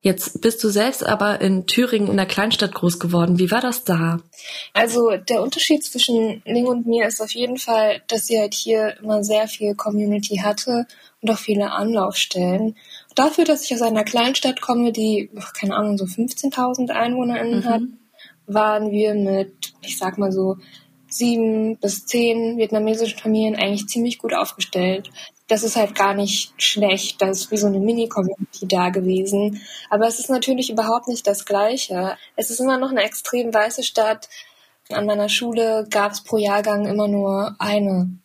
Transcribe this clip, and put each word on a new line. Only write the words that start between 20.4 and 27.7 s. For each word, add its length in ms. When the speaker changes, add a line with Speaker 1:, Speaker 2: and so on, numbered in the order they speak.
Speaker 2:
sieben 680
bis 300
zehn 500
vietnamesischen 600
Familien 360
eigentlich 300
ziemlich 320
gut 160
aufgestellt, 800
das 120
ist 120
halt 200
gar 180
nicht 440
schlecht. 640
Da 80
ist 220
wie 60
so 100
eine 120